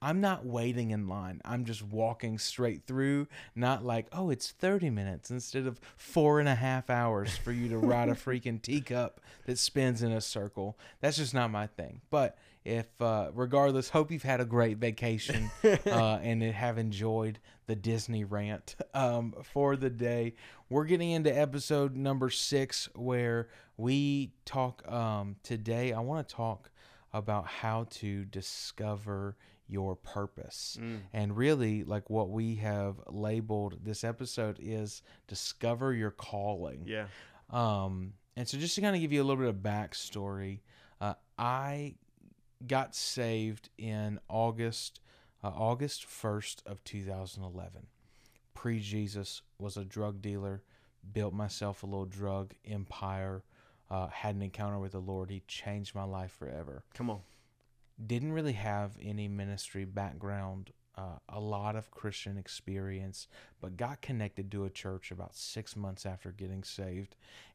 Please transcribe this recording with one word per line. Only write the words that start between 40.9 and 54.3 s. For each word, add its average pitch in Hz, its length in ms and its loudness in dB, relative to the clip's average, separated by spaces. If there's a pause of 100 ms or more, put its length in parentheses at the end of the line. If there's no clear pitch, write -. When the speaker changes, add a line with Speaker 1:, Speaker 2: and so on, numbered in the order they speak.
Speaker 1:
uh, 101 140 -2 (220)
I 139 580 -2 (720)
got 131 300 2
saved 110 800 0
in 107 500 -2
August, 117 720 0 (440)
uh, 101 60 -4
August 120 560 0
first - 600 -2
of 98 180 -10
two 101 200 -6
thousand 95 400 -6
eleven. 90 440 -10 (640)
Pre-Jesus, 104 880 -2 (180)
was 98 180 -8
a 101 80 -6
drug 101 360 -4
dealer, 98 420 -4 (500)
built 104 200 0
myself 101 500 -4
a - 20 -8
little 98 200 -4
drug 98 480 -4 (120)
empire, 95 800 -6 (480)
uh, 92 160 -2
had 104 280 -4